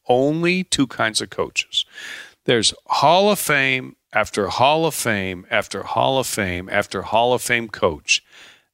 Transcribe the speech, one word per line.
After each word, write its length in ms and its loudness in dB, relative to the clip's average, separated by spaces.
only 560 2
two 220 0
kinds 340 -2
of 100 -6
coaches. 540 -4
There's 300 2
Hall 440 4
of 80 0
Fame 580 -2
after 360 0
Hall 380 2
of 80 -2
Fame 560 -4
after 320 -2
Hall 360 0
of 80 0
Fame 440 -4
after 320 -2
Hall 320 2
of 80 -2
Fame 260 -2
coach 560 -2